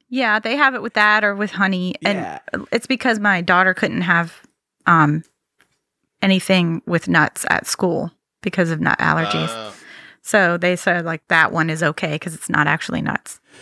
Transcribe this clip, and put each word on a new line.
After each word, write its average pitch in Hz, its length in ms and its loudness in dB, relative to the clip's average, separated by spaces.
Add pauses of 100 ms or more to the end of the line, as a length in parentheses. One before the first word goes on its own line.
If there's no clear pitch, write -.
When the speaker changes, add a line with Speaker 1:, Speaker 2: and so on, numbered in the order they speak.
Speaker 1:
Yeah, 240 300 0
they 226 160 -4
have 277 180 4
it 240 80 -6
with 233 120 -8
that 214 320 4
or 202 100 0
with 202 160 -4
honey. 185 440 0 (100)
And 196 140 0
Speaker 2:
Yeah. 80 200 -10 (320)
Speaker 1:
it's 233 160 -2
because 240 320 0
my 202 220 2
daughter 185 320 4
couldn't - 280 -2
have, 170 400 0 (440)
um, 160 380 4 (1000)
anything 180 640 2
with 170 220 -2
nuts 170 420 0
at - 180 -2
school 170 440 -2 (300)
because 175 300 -2
of 156 80 -4
nut - 200 0
allergies. 160 500 0
Speaker 3:
Oh. 110 240 -12 (480)
Speaker 1:
So 175 360 2
they 180 180 0
said, 175 300 0
like, 165 240 -6
that 160 220 4
one 160 180 0
is 160 140 -4
okay 156 360 -2
'cause 165 140 -10
it's - 160 -12
not 151 180 0
actually - 340 -4
nuts. - 380 -6 (220)